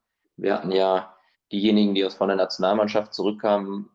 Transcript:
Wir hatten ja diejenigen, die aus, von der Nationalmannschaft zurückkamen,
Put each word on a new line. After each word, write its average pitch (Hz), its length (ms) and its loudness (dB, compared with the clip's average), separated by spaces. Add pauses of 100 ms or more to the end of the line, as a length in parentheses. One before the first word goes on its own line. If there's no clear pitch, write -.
(360)
Wir 95 180 -2
hatten 92 180 -4
ja 95 440 0 (360)
diejenigen, 104 440 2
die 95 100 0
aus, 92 100 -6
von 98 120 -2
der 95 100 0
Nationalmannschaft 104 760 0
zurückkamen, 101 800 -2